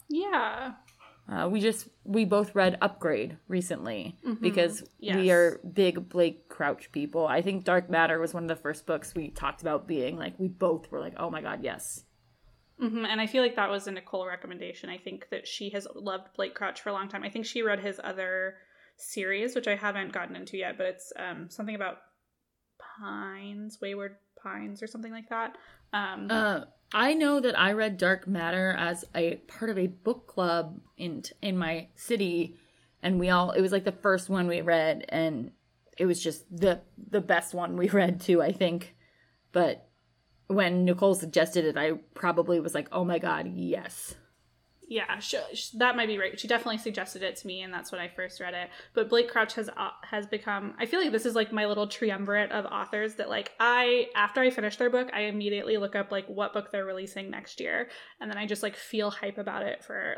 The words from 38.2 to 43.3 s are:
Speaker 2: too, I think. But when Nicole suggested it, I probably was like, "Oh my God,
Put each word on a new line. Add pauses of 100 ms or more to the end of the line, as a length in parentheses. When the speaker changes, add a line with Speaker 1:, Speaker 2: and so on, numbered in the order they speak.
Speaker 2:
too,
I
think. (580)
But (600)
when
Nicole
suggested
it,
I (220)
probably
was
like,
"Oh
my
God,